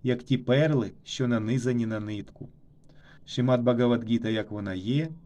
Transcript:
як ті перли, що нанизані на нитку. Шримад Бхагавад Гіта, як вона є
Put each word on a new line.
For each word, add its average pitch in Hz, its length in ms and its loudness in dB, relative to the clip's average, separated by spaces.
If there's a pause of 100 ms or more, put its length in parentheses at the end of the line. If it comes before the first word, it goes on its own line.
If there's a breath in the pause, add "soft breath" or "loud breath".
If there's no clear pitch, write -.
як 123 200 0
ті 131 160 0
перли, 131 540 2 (120)
що - 240 -4
нанизані 120 580 0
на 110 140 -4
нитку. 104 480 -10 (760 soft breath)
Шримад 123 380 2
Бхагавад 120 420 2
Гіта, 113 240 0
як 107 220 -2
вона 101 240 -6
є 127 340 -2 (180)